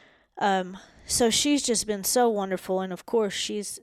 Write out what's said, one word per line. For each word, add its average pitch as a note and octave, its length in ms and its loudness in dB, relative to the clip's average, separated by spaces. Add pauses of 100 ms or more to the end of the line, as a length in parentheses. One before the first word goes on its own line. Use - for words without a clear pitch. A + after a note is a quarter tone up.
(400)
um, F#3+ 380 0 (280)
so A#3+ 240 2
she's C#4+ 340 2
just A3+ 240 0
been G3+ 160 -4
so A#3+ 240 4
wonderful. F#3+ 540 0
And, F#3+ 100 -4
of - 140 -10
course, A3 280 0
she's, - 500 -6